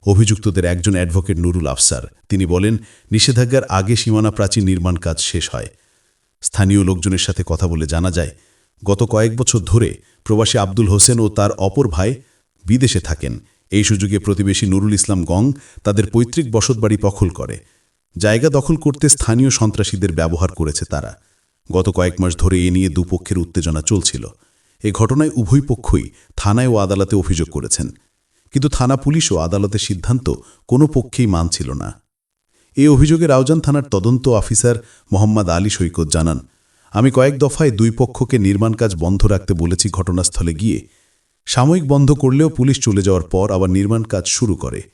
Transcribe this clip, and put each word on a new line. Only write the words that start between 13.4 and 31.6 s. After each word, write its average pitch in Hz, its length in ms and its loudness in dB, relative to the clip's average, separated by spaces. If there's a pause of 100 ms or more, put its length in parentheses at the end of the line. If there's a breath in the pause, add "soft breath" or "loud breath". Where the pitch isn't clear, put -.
এই 104 120 2
সুযোগে 101 360 0
প্রতিবেশী 98 460 -2
নুরুল 98 280 2
ইসলাম 95 300 -2
গং 98 280 2 (320 loud breath)
তাদের 104 280 0
পৈতৃক 120 400 0
বসতবাড়ি 110 460 0
দখল 101 320 0
করে। - 300 -10 (580)
জায়গা 113 320 2
দখল 143 260 0
করতে 147 340 0
স্থানীয় 123 400 2
সন্ত্রাসীদের 101 640 -2
ব্যবহার 82 400 -2
করেছে 76 340 -6
তারা। - 320 -8 (540)
গত 92 180 2
কয়েক 90 320 0
মাস 87 160 0
ধরে 90 300 2
এ 90 40 2
নিয়ে 92 180 2
দুপক্ষের 87 480 -2
উত্তেজনা 82 440 -2
চলছিল। 76 460 -2 (560)
এ 107 80 0
ঘটনায় 131 440 0
উভয় 123 320 2
পক্ষই 73 420 -2 (260 soft breath)
থানায় 113 320 0
ও 117 100 2
আদালতে 98 380 0
অভিযোগ 85 340 -2
করেছেন, 67 400 -6 (640)
কিন্তু 143 180 0
থানা 131 280 0
পুলিশ 147 340 0
ও 92 60 0
আদালতের 98 420 -2
সিদ্ধান্ত 107 500 -2 (380 soft breath)
কোনো 143 200 4
পক্ষেই 131 400 -2
মানছিল 85 460 -2